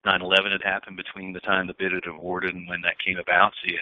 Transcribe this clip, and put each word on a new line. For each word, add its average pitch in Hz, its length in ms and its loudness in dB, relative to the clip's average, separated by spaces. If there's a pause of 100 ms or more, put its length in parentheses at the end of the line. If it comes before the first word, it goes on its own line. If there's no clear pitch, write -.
Nine 95 160 4
eleven 95 320 4
had 95 100 -2
happened 98 320 -2
between 92 380 -10
the 90 80 -10
time 95 260 2
the 90 100 -6
bid 95 140 -2
had 90 160 -4
awarded 90 480 -4
and 87 140 -12
when 87 120 -6
that 85 240 -2
came 92 120 0
about, 90 360 4
so - 160 -6
you 85 120 -2